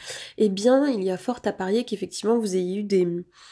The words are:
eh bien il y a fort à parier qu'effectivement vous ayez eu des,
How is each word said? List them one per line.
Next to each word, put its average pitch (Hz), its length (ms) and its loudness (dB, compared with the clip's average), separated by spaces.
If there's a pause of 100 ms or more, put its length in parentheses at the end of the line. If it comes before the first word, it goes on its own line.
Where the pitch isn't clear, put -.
(380)
eh 214 120 4
bien 254 380 4
il 220 160 0
y 185 80 0
a 185 60 -2
fort 240 280 -6
à 202 80 0
parier 202 320 0
qu'effectivement 208 520 -2
vous 196 200 0
ayez 185 220 -2
eu 208 40 -4
des, 190 240 4 (440)